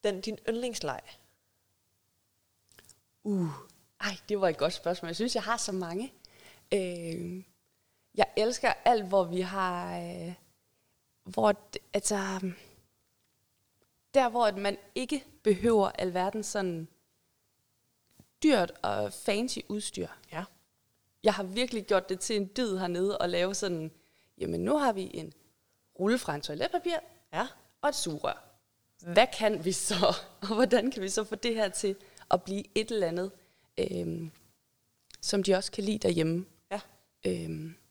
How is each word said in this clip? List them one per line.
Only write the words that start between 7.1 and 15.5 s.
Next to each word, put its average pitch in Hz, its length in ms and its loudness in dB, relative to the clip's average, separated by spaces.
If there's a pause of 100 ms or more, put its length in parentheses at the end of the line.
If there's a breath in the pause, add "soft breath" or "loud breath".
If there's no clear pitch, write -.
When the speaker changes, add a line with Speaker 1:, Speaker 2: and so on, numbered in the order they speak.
Speaker 2:
jeg - 120 4 (100)
elsker 233 360 2 (120)
alt, 220 200 6
hvor 185 180 4
vi 180 180 -2
har, 180 580 -2
øh, 175 340 -8 (920)
hvor 208 280 4
d-, - 420 -4
altså, 190 580 -2 (1600 loud breath)
der, 262 160 6
hvor 233 160 2
at 202 120 2
man 202 200 -2 (180)
ikke 262 280 -4 (200)
behøver 208 460 4